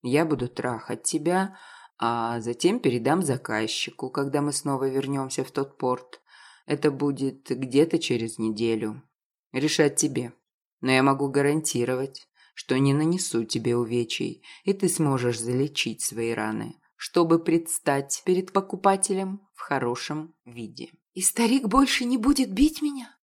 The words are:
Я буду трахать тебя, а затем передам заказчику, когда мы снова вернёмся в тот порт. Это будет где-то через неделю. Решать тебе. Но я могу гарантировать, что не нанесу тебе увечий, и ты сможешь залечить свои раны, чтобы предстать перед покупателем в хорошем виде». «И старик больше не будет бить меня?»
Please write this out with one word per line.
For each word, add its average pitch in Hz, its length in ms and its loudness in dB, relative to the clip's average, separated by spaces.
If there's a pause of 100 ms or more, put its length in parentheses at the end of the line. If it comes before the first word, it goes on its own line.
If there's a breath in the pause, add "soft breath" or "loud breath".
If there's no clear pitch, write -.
Я 143 240 2
буду 123 220 -2
трахать 120 560 -6
тебя, 180 520 0 (440 loud breath)
а 117 420 -2
затем 175 380 0
передам 131 420 2
заказчику, 117 880 -4
когда 143 320 0
мы 147 100 0
снова 135 380 -2
вернёмся 135 540 -2
в - 80 -8
тот 139 260 -4
порт. 127 420 -4 (460 loud breath)
Это 147 240 2
будет 139 580 -2
где-то 139 520 2
через 117 400 -4
неделю. 110 640 -2 (500)
Решать 147 440 2
тебе. 123 360 -2 (480)
Но 127 100 -2
я 131 120 6
могу 139 260 2
гарантировать, 135 1000 0 (280 soft breath)
что - 240 -2
не 139 160 4
нанесу 156 480 0
тебе 120 340 -2
увечий, 120 680 -2 (200 loud breath)
и 196 100 0
ты 190 160 0
сможешь 127 500 0
залечить 123 600 -2
свои 113 300 -4
раны, 110 500 -4 (140)
чтобы 165 420 2
предстать 160 880 0
перед 185 260 0
покупателем 190 1040 0
в - 80 -20
хорошем 139 720 -4 (100)
виде». 120 460 -14 (240)
«И 185 80 -8
старик 233 460 2
больше 254 360 2
не 247 140 0
будет 240 340 2
бить 277 300 2
меня?» 277 420 -6